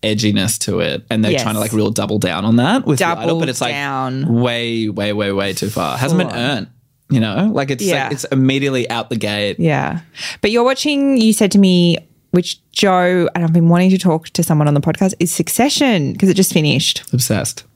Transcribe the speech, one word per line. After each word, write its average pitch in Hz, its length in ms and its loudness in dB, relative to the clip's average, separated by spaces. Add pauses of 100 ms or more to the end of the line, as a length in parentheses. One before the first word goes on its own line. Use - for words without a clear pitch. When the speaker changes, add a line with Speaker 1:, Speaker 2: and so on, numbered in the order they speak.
Speaker 1:
edginess 107 580 0
to 92 200 -4
it, 78 300 -4
and 110 140 0
they're 107 100 2
Speaker 2:
Yes. 131 100 -2
Speaker 1:
trying 107 100 -2
to, 107 60 -4
like, 107 140 -4
real 107 180 0
double 104 280 -2
down 92 260 -2
on 113 120 2
that 185 280 0
with 143 140 0
The 180 80 0
Idol, 170 200 -4
Speaker 2:
Double 165 120 0
Speaker 1:
but 151 100 -2
it's, 123 120 -6
like, 123 120 -2
Speaker 2:
down. 131 680 -2
Speaker 1:
way, 117 480 -2
way, 101 240 -4
way, 101 180 -2
way 98 220 -2
too 98 160 -6
far. 78 280 -4
Hasn't 143 200 0
been 180 120 0
Speaker 2:
Full - 100 -8
on. 123 180 -2
Speaker 1:
earned, 98 100 -8 (440)
you 135 80 2
know? 110 340 0
Like, 139 160 -2
it's, 135 140 -4
like, 190 100 0
Speaker 2:
Yeah. 139 180 -2
Speaker 1:
it's 143 140 -8
immediately 135 640 0
out 117 220 -6
the 123 40 -4
gate. 104 440 -4
Speaker 2:
Yeah. 156 400 0 (420)
But 208 100 2
you're 233 120 2
watching, 277 580 0
you 220 120 4
said 208 180 2
to 202 80 4
me, 175 380 4 (340)
which - 280 0 (120)
Joe, 180 640 2
and 175 80 -2
I've 165 100 0
been 165 160 4
wanting 180 220 4
to 190 80 4
talk 160 300 0
to - 140 -4
someone 151 240 2
on 147 60 2
the 143 80 2
podcast, 170 380 0
is 165 120 -2
Succession, 226 840 0
'cause 190 140 2
it 175 40 4
just 190 180 2
finished. 156 520 0 (100)
Speaker 1:
Obsessed. - 500 -2 (120)